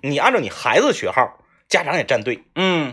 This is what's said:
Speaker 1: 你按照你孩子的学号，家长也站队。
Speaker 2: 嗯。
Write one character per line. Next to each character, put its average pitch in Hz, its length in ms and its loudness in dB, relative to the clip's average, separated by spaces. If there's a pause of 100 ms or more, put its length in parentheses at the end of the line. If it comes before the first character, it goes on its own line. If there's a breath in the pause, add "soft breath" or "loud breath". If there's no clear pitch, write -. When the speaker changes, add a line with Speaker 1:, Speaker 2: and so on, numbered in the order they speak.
Speaker 1:
你 139 160 -2
按 220 140 4
照 233 60 2
你 117 120 -4
孩 131 300 0
子 285 80 4
的 240 40 2
学 - 180 -4
号， - 280 0 (280)
家 175 160 0
长 165 140 -4
也 135 80 -2
站 113 180 0
队。 113 220 -6 (100)
Speaker 2:
嗯。 170 380 0